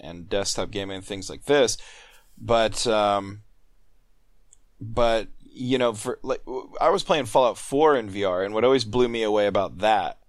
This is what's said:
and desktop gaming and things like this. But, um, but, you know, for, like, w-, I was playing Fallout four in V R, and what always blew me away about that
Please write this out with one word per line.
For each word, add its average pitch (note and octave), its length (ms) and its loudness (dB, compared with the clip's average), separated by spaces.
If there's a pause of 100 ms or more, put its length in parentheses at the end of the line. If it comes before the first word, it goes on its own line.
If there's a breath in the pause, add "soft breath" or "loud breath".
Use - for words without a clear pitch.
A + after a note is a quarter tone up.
and E2+ 260 -14
desktop G2 420 -4
gaming G2 280 -8
and G2 80 -16
things G2 240 -10
like C#2+ 160 -16
this. C#3 320 4 (580 loud breath)
But, A2+ 500 0
um, G#2 580 0 (1300)
but, A2+ 500 0 (120)
you B2+ 380 -4
know, A#2+ 160 2
for, A2+ 280 -8
like, B2+ 220 -6
w-, - 340 -12
I D#3 120 4
was G3 120 0
playing D#3 220 0
Fallout A#2 320 2
four D3 400 4
in A2 140 -2
V G2 140 -4
R, F#2 180 0
and G2+ 100 -2
what A2 120 0
always C3 200 6
blew A#2+ 240 2
me A#2 140 -2
away G#2 240 2
about F#2+ 320 0
that G2 380 2 (120)